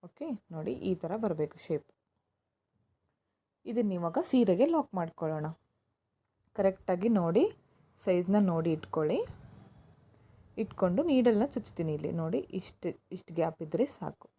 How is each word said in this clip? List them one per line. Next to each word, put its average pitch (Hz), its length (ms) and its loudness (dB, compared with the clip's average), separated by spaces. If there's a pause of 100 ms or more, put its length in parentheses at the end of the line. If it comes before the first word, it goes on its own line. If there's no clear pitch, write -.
ಓಕೆ, 277 240 -12 (220)
ನೋಡಿ 170 320 -6
ಈ 190 140 -2
ಥರ 165 220 -8
ಬರ್ಬೇಕು 160 400 -4
ಶೇಪ್. - 300 -6 (1800)
ಇದನ್ನ 220 260 0
ಇವಾಗ 175 320 -2
ಸೀರೆಗೆ 226 420 4
ಲಾಕ್ 320 300 0
ಮಾಡ್ಕೊಳ್ಳೋಣ. 160 520 -4 (1080)
ಕರೆಕ್ಟಾಗಿ 190 540 0
ನೋಡಿ, 190 340 4 (580)
ಸೈಜ್ನ 185 380 2
ನೋಡಿ 165 320 2
ಇಟ್ಕೊಳ್ಳಿ. 156 480 0 (1400)
ಇಟ್ಕೊಂಡು 190 460 0
ನೀಡಲ್ನ 247 420 4
ಚುಚ್ತೀನಿ 180 480 -4
ಇಲ್ಲಿ. 151 180 -4
ನೋಡಿ 165 280 -2 (140)
ಇಷ್ಟು, - 360 -8 (220)
ಇಷ್ಟು 180 220 -14
ಗ್ಯಾಪ್ 160 280 -2
ಇದ್ರೆ 165 260 0
ಸಾಕು. - 400 -12 (100)